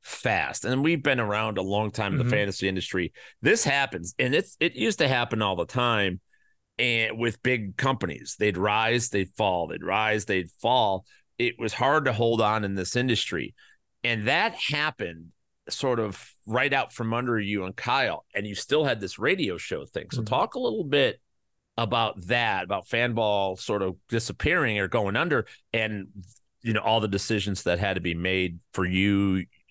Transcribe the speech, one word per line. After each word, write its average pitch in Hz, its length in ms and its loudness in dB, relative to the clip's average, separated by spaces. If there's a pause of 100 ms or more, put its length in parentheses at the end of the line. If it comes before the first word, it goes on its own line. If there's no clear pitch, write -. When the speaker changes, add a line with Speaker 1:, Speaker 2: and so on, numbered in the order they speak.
Speaker 1:
fast. 90 640 -2
And 131 180 0
we've 160 180 2
been 131 180 2
around 107 380 0
a 95 60 0
long 101 260 0
time 101 240 -2
in 135 60 0
the 120 60 2
Speaker 2:
Mm-hmm. 123 60 0
Speaker 1:
fantasy 101 380 0
industry. 92 420 -2 (300)
This 202 220 4
happens, 135 560 -2
and 127 160 2
it's, 196 240 -2
it 170 160 0
used 214 240 0
to 147 80 4
happen 120 340 0
all 98 140 2
the 87 100 0
time, 107 560 0 (560)
and 113 400 0
with 113 240 0
big 113 340 0
companies, 110 640 -2
they'd 104 180 2
rise, 113 520 2
they'd 95 260 -2
fall, 90 320 2
they'd 80 160 -8
rise, 107 420 0
they'd 92 260 0 (100)
fall. 113 440 2 (340)
It 120 180 0
was 113 160 -4
hard 143 320 2
to 127 80 2
hold 117 260 2
on 107 240 2
in 98 120 -2
this 92 200 -2
industry. 107 600 -2 (480)
And 113 240 -2
that 170 260 0
happened 92 760 -4 (380)
sort 127 300 -2
of 107 340 -6 (120)
right 127 260 2
out 135 220 0
from 113 200 -4
under 117 240 0
you 101 280 -2
and 98 100 -8
Kyle, 120 580 -2
and 104 140 -4
you 101 80 -8
still 151 300 0
had 113 160 0
this 95 180 -8
radio 127 380 0
show 71 280 -6
thing. - 260 -8
So 120 100 -4
Speaker 2:
Mm-hmm. 110 120 -2
Speaker 1:
talk 180 220 0
a 254 40 -6
little 226 260 -2
bit 135 340 2 (560)
about 113 520 0
that, 107 360 2
about 92 240 -4
Fanball 107 720 2
sort 104 220 -2
of 92 160 -2 (100)
disappearing 117 720 0
or 95 80 0
going 104 300 0
under, 147 280 0 (280)
and, 107 340 -2 (540)
you 113 100 -2
know, 107 80 2
all 110 220 4
the 107 80 0
decisions 98 540 -2
that 87 160 2
had 98 160 0
to 90 60 -4
be 85 140 -2
made 90 440 0 (120)
for 95 140 0
you, 95 600 2 (260)